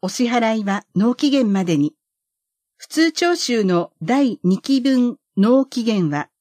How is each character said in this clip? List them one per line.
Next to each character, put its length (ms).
お 80
支 160
払 320
い 60
は 200
納 200
期 160
限 240
ま 100
で 140
に。 160
普 120
通 240
徴 240
収 280
の 260
第 420
二 160
期 220
分 340
納 260
期 180
限 280
は 180